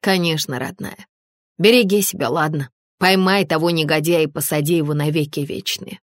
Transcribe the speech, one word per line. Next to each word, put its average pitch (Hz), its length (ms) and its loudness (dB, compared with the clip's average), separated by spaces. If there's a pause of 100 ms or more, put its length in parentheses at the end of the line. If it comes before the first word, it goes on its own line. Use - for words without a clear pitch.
«Конечно, 165 580 -2
родная. - 480 -10 (520)
Береги 208 440 4
себя, 139 260 -4
ладно? 151 420 -2 (320)
Поймай 190 420 4
того 160 260 0
негодяя 160 520 2
и 151 60 0
посади 151 480 -2
его 151 180 0
навеки 147 460 -2
вечные». - 580 -8 (180)